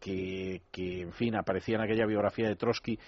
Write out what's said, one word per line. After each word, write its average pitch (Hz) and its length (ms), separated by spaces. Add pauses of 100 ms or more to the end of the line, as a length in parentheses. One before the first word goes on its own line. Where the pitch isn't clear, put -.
que, 95 680
que, 90 300
en 87 120
fin, 117 220
aparecía 101 420
en 107 60
aquella 110 240
biografía 104 420
de 101 80
Trotsky, 117 520